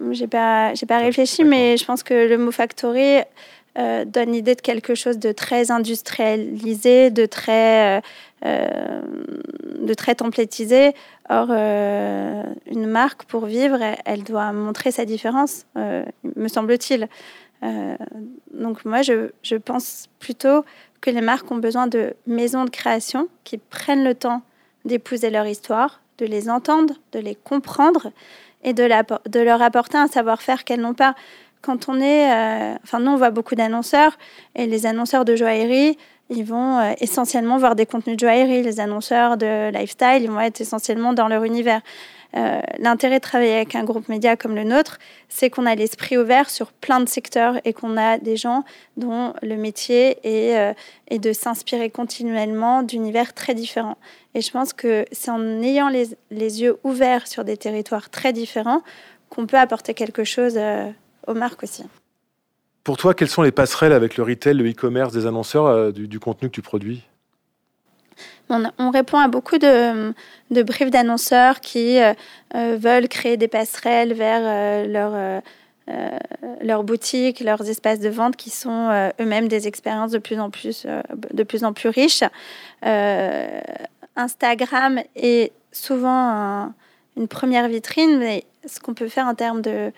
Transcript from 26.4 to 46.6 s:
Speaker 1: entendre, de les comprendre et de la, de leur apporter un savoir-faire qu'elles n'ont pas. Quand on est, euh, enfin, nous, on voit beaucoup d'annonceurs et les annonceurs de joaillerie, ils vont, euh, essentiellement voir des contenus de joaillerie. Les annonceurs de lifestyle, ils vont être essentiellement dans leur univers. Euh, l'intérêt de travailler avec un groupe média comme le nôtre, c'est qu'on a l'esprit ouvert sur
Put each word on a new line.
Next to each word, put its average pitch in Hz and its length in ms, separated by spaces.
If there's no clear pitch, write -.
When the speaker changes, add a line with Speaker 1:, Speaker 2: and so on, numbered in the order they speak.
Speaker 1:
entendre, 302 420
de 226 60
les 208 140
comprendre 277 800
et 254 100
de 240 100
la, 226 200
de 226 360
leur 233 240
apporter 240 340
un 294 100
savoir-faire 240 580
qu'elles 240 160
n'ont 233 120
pas. 262 220
Quand 254 280
on 262 100
est, 285 320
euh, 220 520
enfin, - 160
nous, 262 120
on 285 60
voit 247 140
beaucoup 226 240
d'annonceurs 233 640
et 240 140
les 220 180
annonceurs 233 400
de 233 100
joaillerie, 233 600
ils 226 160
vont, 247 340
euh, 214 200
essentiellement 240 580
voir 247 180
des 220 120
contenus 226 300
de - 20
joaillerie. 247 420
Les 226 180
annonceurs 233 560
de 214 360
lifestyle, 247 500
ils 226 80
vont 214 120
être 226 200
essentiellement 226 520
dans 233 140
leur 220 160
univers. 226 380
Euh, - 240
l'intérêt 254 420
de 262 40
travailler 240 320
avec 220 180
un 233 120
groupe 220 240
média 226 260
comme 226 180
le 214 120
nôtre, 269 340
c'est 254 200
qu'on 247 160
a 226 100
l'esprit 220 420
ouvert 247 320
sur - 240